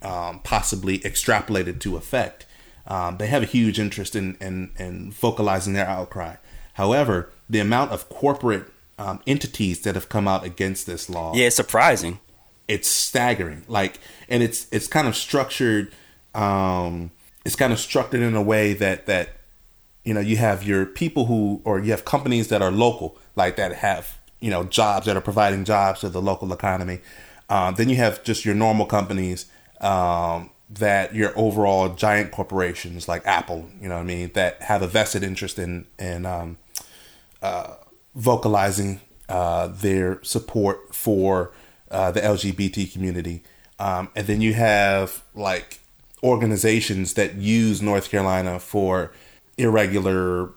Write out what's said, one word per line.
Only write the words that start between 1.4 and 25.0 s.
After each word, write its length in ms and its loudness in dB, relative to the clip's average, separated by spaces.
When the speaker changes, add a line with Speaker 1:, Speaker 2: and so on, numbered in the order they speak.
Speaker 1:
to 160 -4
affect. 520 -4
Um, 320 -6
they 80 -4
have 160 2
a 40 -2
huge 320 2
interest 380 -4
in, 240 -4
in, 380 -8
in 320 -10
vocalizing 640 0
their 120 0
outcry. 500 -8
However, 560 2
the 100 2
amount 320 2
of 160 -10
corporate, 560 0
um, 280 -6
entities 560 0
that 120 -2
have 140 -6
come 180 0
out 160 0
against 440 -6
this 240 -10
law, 240 -6
Speaker 2:
Yeah, 140 6
it's 80 2
surprising. 640 2
Speaker 1:
it's 220 -2
staggering. 800 0
Like, 300 0
and 140 2
it's, 280 -2
it's 160 -2
kind 220 2
of 80 -2
structured, 760 0
um, 760 0
it's 120 -4
kind 160 2
of 80 0
structured 400 0
in 140 2
a 80 2
way 320 4
that, 320 -2
that, 240 0
you 100 0
know, 60 2
you 160 2
have 260 2
your 240 2
people 400 -2
who, 380 0
or 160 0
you 100 0
have 140 -2
companies 440 0
that 140 2
are 80 4
local, 480 0
like, 200 0
that 180 -2
have, 440 -4
you 100 -2
know, 140 0
jobs, 420 2